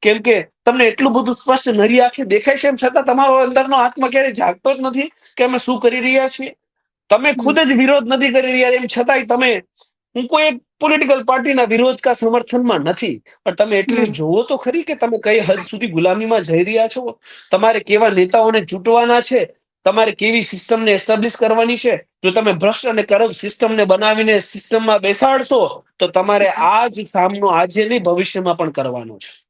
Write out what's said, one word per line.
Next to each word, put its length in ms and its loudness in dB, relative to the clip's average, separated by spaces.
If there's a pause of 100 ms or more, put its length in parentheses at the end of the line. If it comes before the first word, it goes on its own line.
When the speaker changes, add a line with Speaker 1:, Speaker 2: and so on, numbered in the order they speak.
Speaker 1:
કેમ 160 2
કે 300 0 (180)
તમને 180 2
એટલું 300 2
બધું 220 -2
સ્પષ્ટ 340 0
નરી 300 4
આંખે 240 0
દેખાય 320 0
છે, 120 -2
એમ 80 0
છતાં 280 0
તમારો 320 2
અંદરનો 420 2
આત્મા 300 0
ક્યારેય 240 0
જાગતો 420 -2
જ 60 -6
નથી 320 -6 (260)
કે 60 2
અમે 140 0
શું 220 -4
કરી 200 0
રહ્યા 280 0
છીએ. 280 -10 (540)
તમે 220 2
ખુદ 280 0
જ 120 2
વિરોધ 420 2
નથી 160 0
કરી 220 0
રહ્યા, 180 2
એમ 160 0 (120)
છતાંય 280 0
તમે, 380 -2 (520)
હું 120 -6
કોઈ 160 0
એક 180 -2 (180)
પોલિટિકલ 440 0
પાર્ટીના 400 0
વિરોધ 340 0
કા 160 -2
સમર્થનમાં 680 -2
નથી, 440 -6 (220)
પણ 80 -2
તમે 220 -2
એટલીસ્ટ 300 0
Speaker 2:
હમ. 60 -4
Speaker 1:
જોવો 320 -2
તો 140 -4
ખરી 260 -4
કે 120 -6
તમે 280 -2
કઈ 160 2
હદ 180 0
સુધી 300 -8
ગુલામીમાં 540 0
જઈ 220 0
રહ્યા 240 0
છો, 320 -10 (320)
તમારે 280 4
કેવા 300 2
નેતાઓને 520 2
ચૂંટવાના 600 2
છે, 340 -2 (320)
તમારે 240 2
કેવી 300 -2
સિસ્ટમને 500 -2
એસ્ટાબ્લિશ 440 -2
કરવાની 420 0
છે. 180 -2 (280)
જો 80 2
તમે 220 0
ભ્રષ્ટ 340 -2
અને 160 -2
કરપ્ટ 320 0
સિસ્ટમને 500 -2
બનાવીને 540 2
સિસ્ટમમાં 600 0
બેસાડશો, 880 0 (140)
તો 80 0
તમારે 420 2
આ 380 0
જ 260 -10
સામનો 340 0
આજે 420 0
નહીં, 140 -2
ભવિષ્યમાં 540 -2
પણ 120 -4
કરવાનો 480 -8
છે. 320 -20